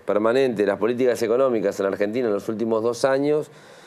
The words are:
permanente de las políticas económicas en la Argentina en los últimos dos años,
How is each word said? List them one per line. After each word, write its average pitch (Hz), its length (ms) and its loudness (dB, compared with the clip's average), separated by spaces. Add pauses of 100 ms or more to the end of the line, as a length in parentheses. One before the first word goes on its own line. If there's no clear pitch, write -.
permanente 113 560 2
de 101 60 2
las 98 100 0
políticas 120 460 0
económicas 113 560 0
en 98 60 0
la 98 40 2
Argentina 104 380 -2
en 104 60 0
los 101 140 -4
últimos 110 360 -2
dos 117 200 -4
años, 143 460 0 (380)